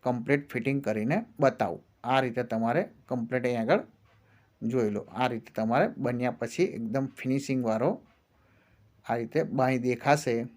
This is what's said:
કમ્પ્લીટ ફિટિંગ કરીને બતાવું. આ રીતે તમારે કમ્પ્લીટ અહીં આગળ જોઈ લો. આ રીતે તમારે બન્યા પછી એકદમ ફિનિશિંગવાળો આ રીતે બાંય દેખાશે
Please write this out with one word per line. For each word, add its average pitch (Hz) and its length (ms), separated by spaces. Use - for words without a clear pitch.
કમ્પ્લીટ 127 460
ફિટિંગ 135 340
કરીને 117 420
બતાવું. 113 420
આ 131 160
રીતે 123 220
તમારે 117 400
કમ્પ્લીટ 123 380
અહીં 123 160
આગળ 127 220
જોઈ 113 280
લો. 101 120
આ 123 160
રીતે 117 260
તમારે 117 320
બન્યા 123 340
પછી 120 320
એકદમ 127 440
ફિનિશિંગવાળો 127 840
આ 117 100
રીતે 117 260
બાંય 131 360
દેખાશે 127 560